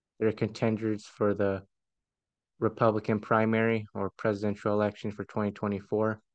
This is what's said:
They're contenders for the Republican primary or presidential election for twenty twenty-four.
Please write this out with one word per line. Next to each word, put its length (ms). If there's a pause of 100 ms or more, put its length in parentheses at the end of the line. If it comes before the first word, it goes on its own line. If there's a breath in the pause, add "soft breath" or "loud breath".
(180)
They're 140
contenders 720
for 300
the 280 (960)
Republican 640
primary 720
or 220
presidential 560
election 400
for 120
twenty 260
twenty-four. 680 (160)